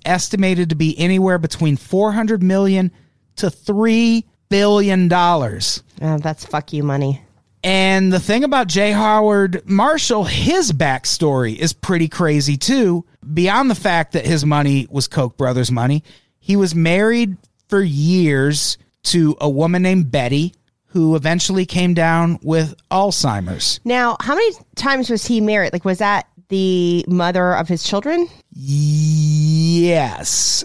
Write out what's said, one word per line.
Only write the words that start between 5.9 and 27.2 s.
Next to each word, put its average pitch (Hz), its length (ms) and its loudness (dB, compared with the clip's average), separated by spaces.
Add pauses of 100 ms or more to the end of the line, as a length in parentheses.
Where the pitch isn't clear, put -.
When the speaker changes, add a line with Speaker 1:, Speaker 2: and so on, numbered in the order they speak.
Speaker 2:
Oh, 156 160 -2
that's 156 260 -8
fuck - 280 -8
you 147 120 -4
money. 139 380 -2 (420)
Speaker 1:
And 190 480 2
the 185 80 2
thing 226 240 0
about 262 240 0
J. 196 240 0
Howard 208 760 2
Marshall, 226 560 2
his 330 460 0
backstory 135 840 -2
is 160 160 -2
pretty 170 360 -2
crazy 147 480 0
too. 185 480 0 (300)
Beyond 202 360 2
the 220 40 0
fact 170 380 -2
that 156 140 -4
his 156 180 0
money 143 460 2
was 139 180 -4
Koch 127 280 -4
brothers' 127 360 -2
money, 127 320 0 (340)
he - 160 -2
was 190 220 2
married 196 600 2 (320)
for 202 120 0
years 151 1000 0 (260)
to 160 360 2
a 147 80 -2
woman 165 340 0
named 185 300 2
Betty, 143 400 -2 (340)
who 160 300 0
eventually 175 500 -2
came 180 280 0
down 165 480 0
with 160 320 -2 (160)
Alzheimer's. 131 920 -2
Speaker 2:
Now, 240 360 0
how 277 140 -2
many 427 180 0 (240)
times 262 340 -2
was 226 160 -2
he 233 140 0
married? 214 320 0
Like, 175 120 -4
was 185 140 -2
that 202 300 -2 (200)
the 180 600 0
mother 180 460 0